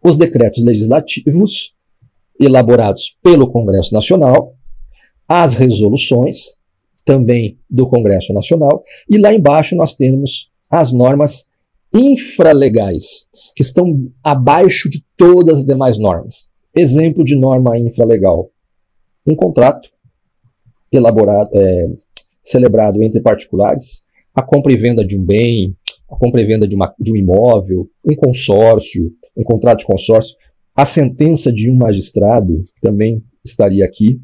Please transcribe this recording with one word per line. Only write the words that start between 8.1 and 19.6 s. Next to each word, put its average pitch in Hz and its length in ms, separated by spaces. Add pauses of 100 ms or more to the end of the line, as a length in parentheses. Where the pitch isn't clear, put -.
Nacional, 143 500 (260)
e 202 80
lá 208 160
embaixo 156 420
nós 160 180
temos 135 560 (200)
as 151 240
normas 135 540 (460)
infralegais, 147 1300 (280)
que 143 100
estão 147 460 (140)
abaixo 143 680
de - 140 (140)
todas 175 420
as 131 60
demais 131 320
normas. 98 520 (240)
Exemplo 156 500
de 135 120
norma 127 420
infralegal: 113 720 (800)
um 151 80
contrato 147 540 (1000)